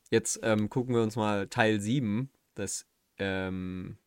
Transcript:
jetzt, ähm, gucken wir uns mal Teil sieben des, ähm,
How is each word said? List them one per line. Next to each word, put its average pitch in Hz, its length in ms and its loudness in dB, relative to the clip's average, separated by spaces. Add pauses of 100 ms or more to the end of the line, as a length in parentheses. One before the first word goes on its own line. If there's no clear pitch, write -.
jetzt, - 320 2
ähm, 107 280 2
gucken 123 260 -2
wir 117 80 4
uns 107 120 -2
mal 104 340 0
Teil 110 320 4
sieben 113 500 0 (260)
des, - 300 -8 (320)
ähm, 95 880 -4